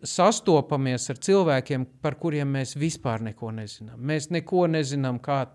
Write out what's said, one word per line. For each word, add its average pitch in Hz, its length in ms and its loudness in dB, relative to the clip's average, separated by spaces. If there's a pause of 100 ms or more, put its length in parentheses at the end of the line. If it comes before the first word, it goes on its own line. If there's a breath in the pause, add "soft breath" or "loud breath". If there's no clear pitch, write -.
sastopamies 151 1120 2
ar 127 100 -8
cilvēkiem, 143 680 2 (140)
par 147 180 -2
kuriem 147 360 -2
mēs 131 220 -4
vispār 139 480 -2
neko 110 280 -8
nezinām. 110 460 -12
Mēs 151 320 -4
neko 175 380 2
nezinām, 139 520 0
kā, 139 240 0 (100)